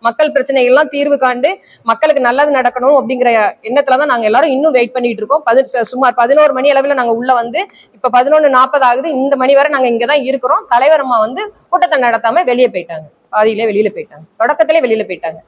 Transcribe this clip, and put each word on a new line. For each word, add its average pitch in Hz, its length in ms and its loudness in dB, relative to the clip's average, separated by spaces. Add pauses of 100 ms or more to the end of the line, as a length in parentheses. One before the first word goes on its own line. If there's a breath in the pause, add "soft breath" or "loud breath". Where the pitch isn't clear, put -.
மக்கள் 233 320 -2
பிரச்சனைகள்லாம் 262 560 2
தீர்வு 285 260 -2
காண்டு 254 400 -2 (280 soft breath)
மக்களுக்கு 262 400 0
நல்லது 269 300 2
நடக்கணும் 254 500 2
அப்படிங்கிற 233 600 0
எண்ணத்துல 262 360 0
தான் 294 80 0
நாங்க 240 180 -2
எல்லாரும் 247 260 2
இன்னும் 285 220 0
வெயிட் 247 200 0
பண்ணிட்டு 240 240 -4
இருக்கோம். 262 300 -2
பதி-, 262 300 0
சு-, 240 40 0
சுமார் 247 340 -2
பதினோரு 277 380 2
மணி 262 180 0
அளவுல 277 240 0
நாங்க 240 180 -2
உள்ள 247 220 0
வந்து 240 320 -4 (260 soft breath)
இப்ப 240 300 0
பதினொன்னு 294 340 2
நாப்பது 262 240 2
ஆகுது. 254 300 0
இந்த 277 260 -2
மணி 262 180 0
வரை 285 160 2
நாங்க 262 180 0
இங்க 233 180 -2
தான் 285 160 0
இருக்கிறோம். 269 460 -2
தலைவர் 285 320 2
அம்மா 254 180 -2
வந்து 269 340 -4 (180)
கூட்டத்தை 311 320 0
நடத்தாம 233 420 0
வெளியே 247 220 2
போயிட்டாங்க. 170 420 -8 (200)
பாதியிலே 214 360 0
வெளியில 214 300 -2
போயிட்டாங்க. 160 480 -12
தொடக்கத்திலே 302 380 0
வெளியில 220 240 -2
போயிட்டாங்க. 165 440 -10